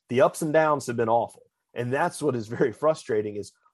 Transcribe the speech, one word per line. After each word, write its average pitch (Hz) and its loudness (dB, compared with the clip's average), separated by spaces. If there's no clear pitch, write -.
The 120 4
ups 180 2
and 156 -2
downs 151 2
have 120 -4
been 117 0
awful. 113 0
And 123 -6
that's 165 -2
what 147 0
is 110 -6
very 117 0
frustrating 107 -2
is 101 -12